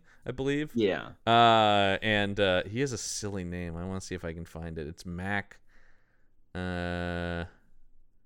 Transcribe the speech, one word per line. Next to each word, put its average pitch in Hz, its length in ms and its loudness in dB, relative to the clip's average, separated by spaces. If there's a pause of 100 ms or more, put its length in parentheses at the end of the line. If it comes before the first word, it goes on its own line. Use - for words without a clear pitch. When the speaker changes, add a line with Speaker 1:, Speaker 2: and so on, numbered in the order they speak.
(260)
Speaker 1:
I 123 60 -6
believe. 143 420 -2
Speaker 2:
Yeah. 90 360 0 (180)
Speaker 1:
Uh, 110 760 6
and, 101 380 0
uh, 92 240 4
he 104 160 -6
has 135 140 -2
a 107 40 -4
silly 101 460 -6
name. 87 340 -6
I 87 80 -6
wanna 95 160 -6
see - 140 -8
if 87 100 -8
I 82 80 -6
can 82 120 -12
find 82 340 -10
it. 73 80 -8
It's - 180 -14
Mac. 92 540 -6 (960)
Uh, 87 880 -4 (800)